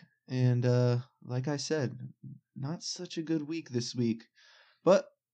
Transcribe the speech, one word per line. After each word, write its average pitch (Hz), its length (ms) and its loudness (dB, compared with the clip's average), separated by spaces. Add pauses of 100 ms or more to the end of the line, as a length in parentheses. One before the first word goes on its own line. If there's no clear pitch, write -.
(280)
and, 123 360 2
uh, 123 340 4 (260)
like 127 220 -4
I 147 100 -2
said, 139 400 -2 (600)
not 139 260 -6
such - 340 -10
a 170 60 -2
good 151 240 -2
week 160 240 -8
this 120 240 -2
week, 117 300 0 (600)
but 190 220 6 (280)